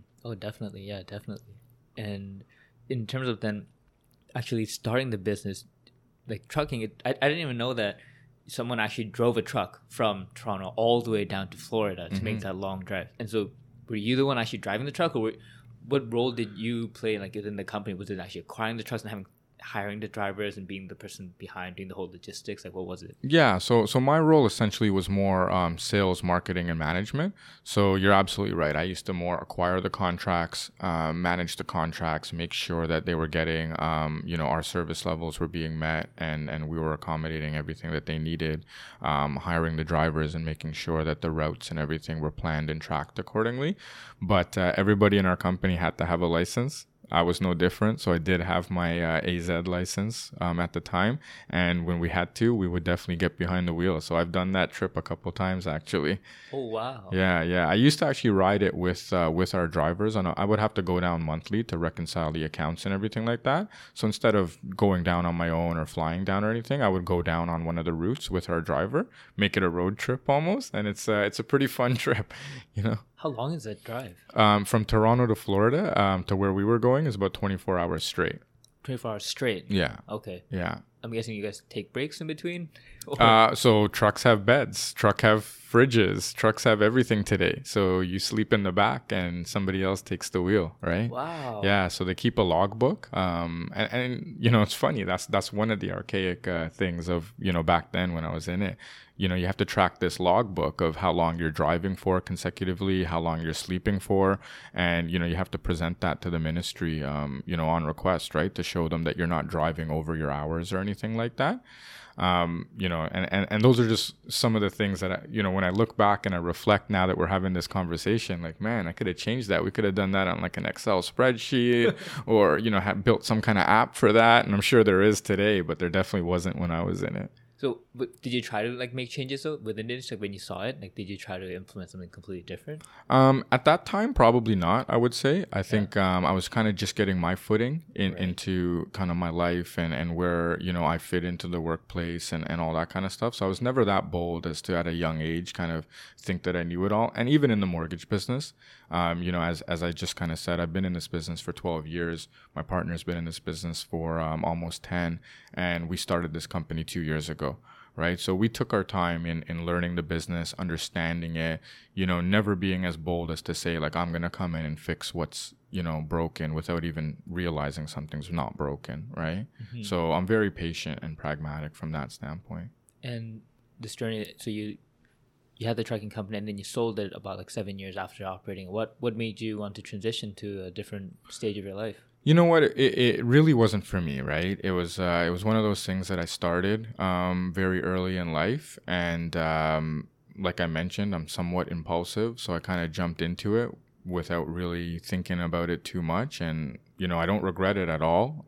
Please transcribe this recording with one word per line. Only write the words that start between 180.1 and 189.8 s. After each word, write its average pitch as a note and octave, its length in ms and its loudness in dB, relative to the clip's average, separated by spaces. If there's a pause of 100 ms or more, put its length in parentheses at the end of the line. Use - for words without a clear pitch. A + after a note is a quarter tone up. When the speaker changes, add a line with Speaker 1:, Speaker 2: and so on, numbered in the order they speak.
Speaker 1:
to G2+ 280 -10
a F2+ 60 -12
different G2 460 -12 (140)
stage G#2 280 -4
of F#2+ 60 -8
your G2 100 -10
life? G#2 220 -8 (260)
Speaker 2:
You D3+ 120 6
know E3+ 100 8
what? E3 180 8
It, - 140 4
it B2 480 4
really D3 300 8
wasn't G#2+ 300 4
for F#2 160 -2
me, C#2+ 200 -2
right? D#2+ 420 -2
It F#2+ 80 0
was, F2 300 -2
uh, F2 260 4
it E2+ 40 2
was F2+ 140 -2
one A2 120 4
of A2 80 4
those G#2 200 0
things F#2 240 -2
that F#2 120 0
I E2+ 60 -2
started, G2 760 0
um, F2+ 520 0
very F#2 300 0
early F#2 340 -2
in E2+ 160 -4
life. F#2+ 540 -2
And, E2+ 500 -2
um, D#2 680 0 (320)